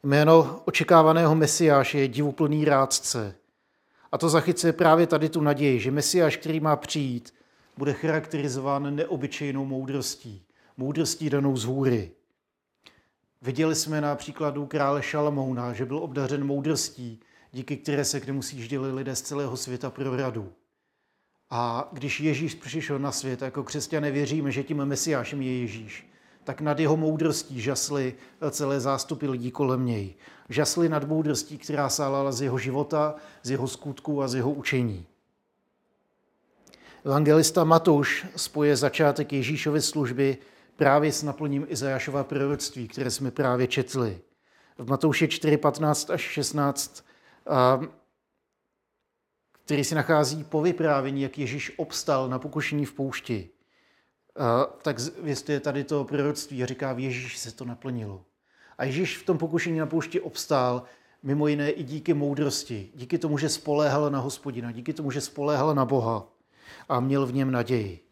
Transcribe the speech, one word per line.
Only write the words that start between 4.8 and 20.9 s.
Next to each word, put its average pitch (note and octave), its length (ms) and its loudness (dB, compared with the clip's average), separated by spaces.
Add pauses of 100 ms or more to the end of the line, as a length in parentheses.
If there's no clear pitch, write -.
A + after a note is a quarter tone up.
tady D#3 220 2
tu D#3 120 -2
naději, C#3+ 380 4
že B2+ 120 0
Mesiáš, D3 460 2
který D#3+ 220 -4
má D3+ 160 4
přijít, C3+ 580 -6 (440)
bude C#3+ 160 -2
charakterizován C#3+ 1000 -2
neobyčejnou C#3 720 -4
moudrostí. C3 800 -8 (320)
Moudrostí D3+ 520 -2
danou C#3 280 2
z A2 80 -4
hůry. B2 460 0 (1300)
Viděli C#3+ 340 0
jsme D#3 260 -2
na D3 140 -2
příkladu C#3+ 500 -6
krále C#3+ 380 0
Šalamouna, C3 720 -2
že A#2 120 -4
byl C3+ 120 -6
obdařen C#3+ 460 -4
moudrostí, C#3 760 -4 (320)
díky C3 260 -8
které C#3+ 280 -2
se C3+ 140 -4
k A#2 60 -10
němu C#3 160 -4
sjížděli C3 500 -6
lidé C3+ 240 -6
z - 60 -6
celého C#3 360 -6
světa B2 320 -8
pro C3 260 -4
radu. A2+ 380 -4 (960)